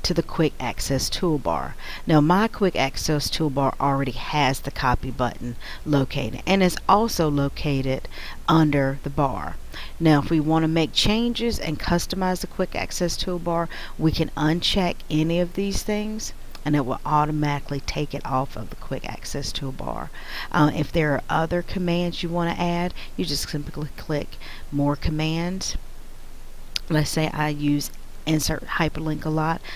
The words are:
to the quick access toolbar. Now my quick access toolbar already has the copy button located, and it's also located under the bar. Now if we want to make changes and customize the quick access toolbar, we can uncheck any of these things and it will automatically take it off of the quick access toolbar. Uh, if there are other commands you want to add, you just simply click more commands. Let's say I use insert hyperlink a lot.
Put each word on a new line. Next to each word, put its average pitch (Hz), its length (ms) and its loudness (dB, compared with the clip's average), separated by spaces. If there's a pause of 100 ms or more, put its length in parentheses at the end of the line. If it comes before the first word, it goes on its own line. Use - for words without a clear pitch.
to - 120 0
the 165 100 2
quick - 360 2
access 127 480 -2
toolbar. 82 640 0 (340)
Now 165 120 8
my 180 280 6
quick 202 280 2
access 139 540 0
toolbar 139 500 2
already 139 320 2
has 139 480 0
the - 120 -6
copy 127 400 0
button 120 440 -2 (300)
located, 135 600 0
and 196 160 4
it's 180 140 4 (120)
also 208 400 4
located 139 760 0 (420)
under 143 540 4
the 143 80 -4
bar. - 440 -2 (440)
Now 156 200 8
if - 120 0
we 165 80 4
want 160 240 4
to 160 40 4
make 160 260 2
changes 233 640 2
and 151 200 -4
customize 185 600 0
the - 60 -6
quick - 280 -4
access 175 400 -2
toolbar, 170 540 -2 (300)
we 156 120 4
can 156 240 0
uncheck 170 600 2 (140)
any 160 300 2
of 175 140 0
these 202 300 0
things 214 500 -4 (320)
and 151 100 2
it 135 120 2
will 123 180 -4
automatically 147 760 2
take - 340 -4
it - 100 -4
off 131 320 -2
of 113 140 -6
the - 60 -8
quick - 300 -6
access - 460 -6
toolbar. 131 560 -6 (420)
Uh, 151 240 6
if - 160 -2
there 151 220 2
are - 160 0
other 165 320 2
commands 175 640 0
you 170 60 -2
want 170 260 0
to - 60 -2
add, 175 340 0 (200)
you - 100 -2
just 143 220 -2
simply 147 480 -6
click - 420 -4 (340)
more 143 240 2
commands. 160 840 0 (1120)
Let's 151 200 4
say 156 240 2
I 151 160 0
use 147 420 0 (340)
insert 156 400 2
hyperlink 156 600 -2
a 160 40 -2
lot. 156 300 0 (160)